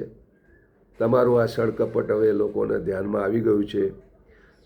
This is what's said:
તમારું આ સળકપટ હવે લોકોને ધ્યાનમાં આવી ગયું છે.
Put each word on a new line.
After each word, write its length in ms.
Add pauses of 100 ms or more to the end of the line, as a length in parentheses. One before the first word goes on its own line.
(1000)
તમારું 420
આ 40
સળકપટ 680
હવે 220
લોકોને 460
ધ્યાનમાં 440
આવી 180
ગયું 240
છે. 280 (720)